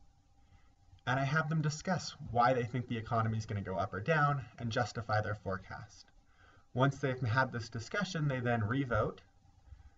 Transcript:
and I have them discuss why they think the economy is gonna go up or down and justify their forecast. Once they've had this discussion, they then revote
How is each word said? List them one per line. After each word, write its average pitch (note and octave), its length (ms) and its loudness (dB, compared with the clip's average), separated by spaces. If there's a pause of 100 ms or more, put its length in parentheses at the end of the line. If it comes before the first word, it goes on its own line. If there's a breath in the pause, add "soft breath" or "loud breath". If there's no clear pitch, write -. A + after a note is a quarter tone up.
(1080 soft breath)
and B2+ 120 2
I C#3 60 2
have D3+ 240 2
them D#3 140 2
discuss D#3 520 -2 (160)
why A#2+ 220 6
they B2 120 2
think B2 220 -2
the A#2 120 -2
economy A2 400 0
is G#2+ 80 -4
gonna G2+ 160 -2
go F#2 140 -4
up F#2 180 0
or F#2+ 60 -4
down C#3+ 440 2 (140)
and A#2 120 -4
justify A2+ 520 0
their G#2 120 -4
forecast. - 760 -8 (640 soft breath)
Once C3+ 240 4
they've B2+ 200 -2
had B2+ 320 2
this A#2 200 -6
discussion, D#3+ 580 -2
they C3 120 0
then A#2+ 200 2
revote A#2+ 600 0 (760 soft breath)